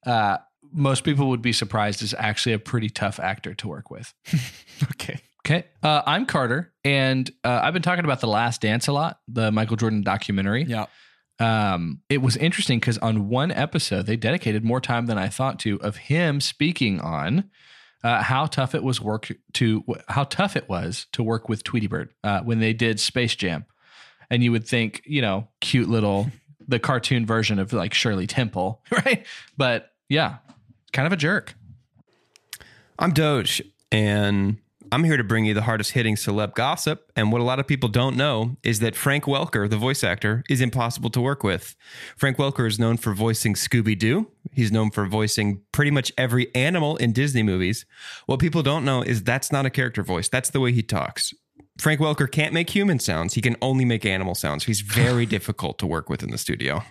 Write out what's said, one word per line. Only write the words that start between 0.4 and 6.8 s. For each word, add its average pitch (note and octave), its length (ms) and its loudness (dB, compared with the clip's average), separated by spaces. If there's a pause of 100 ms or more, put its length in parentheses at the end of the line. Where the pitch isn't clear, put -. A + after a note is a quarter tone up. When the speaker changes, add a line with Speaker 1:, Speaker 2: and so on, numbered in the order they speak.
Speaker 1:
most C#3 320 0
people C#3+ 240 2
would B2 120 0
be A#2 120 0
surprised G#2 480 -2
is G#2+ 180 -6
actually A2 320 -2
a G#2+ 80 0
pretty G#2+ 300 -2
tough - 320 -4
actor F#2 320 -6
to - 160 -10
work C#2+ 200 -14
with. - 240 -16 (120)
<laughs> - 80 -4 (640)
Speaker 2:
Okay. - 260 -10 (240)
Speaker 1:
Okay. E3 180 2 (180)
Uh, D3+ 240 2
I'm F3+ 200 0
Carter, C3+ 480 -2 (100)